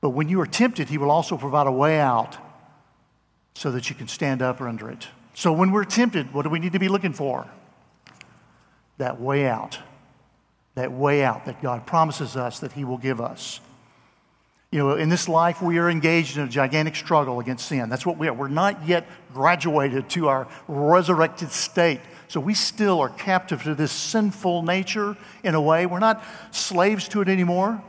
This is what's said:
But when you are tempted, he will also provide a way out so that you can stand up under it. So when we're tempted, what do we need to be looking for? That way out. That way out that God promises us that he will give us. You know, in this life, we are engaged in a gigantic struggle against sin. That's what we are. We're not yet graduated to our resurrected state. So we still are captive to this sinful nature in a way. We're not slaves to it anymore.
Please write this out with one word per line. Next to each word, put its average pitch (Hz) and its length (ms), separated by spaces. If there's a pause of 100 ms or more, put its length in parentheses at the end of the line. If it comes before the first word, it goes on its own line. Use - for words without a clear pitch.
But 147 80
when 151 180
you 185 120
are 156 60
tempted, 233 420
he 147 100
will 143 120
also 160 280
provide 143 280
a 135 60
way 151 280
out 120 360 (1160)
so - 160
that 123 180
you 151 80
can 143 120
stand 135 340
up 127 180
under 117 300
it. - 180 (240)
So - 200
when 185 180
we're 202 140
tempted, 175 500
what 143 80
do 151 80
we 165 80
need 170 140
to 190 60
be 190 100
looking 190 260
for? 139 320 (1500)
That 123 220
way 139 280
out. 110 300 (960)
That 131 180
way 143 320
out 117 220
that 127 160
God 123 240
promises 156 500
us 123 240
that 139 120
he 143 120
will 127 140
give 123 220
us. - 400 (1120)
You 156 60
know, 143 140
in 156 160
this 175 200
life, 165 320
we 170 180
are 170 120
engaged 160 460
in 147 80
a 131 40
gigantic 143 460
struggle 135 460
against 120 260
sin. 127 220
That's 127 180
what 175 120
we 156 100
are. 135 40
We're 131 140
not 165 400
yet 170 180 (300)
graduated 139 760
to 160 180
our 131 180 (220)
resurrected 160 840
state. 165 500 (280)
So - 100
we 165 160
still 196 460
are 131 80
captive 185 560
to 151 100
this 147 160
sinful 190 720
nature 190 540 (260)
in 165 140
a 156 40
way. 160 260
We're 175 120
not 220 240 (300)
slaves 190 560
to 208 120
it 190 80
anymore. 190 600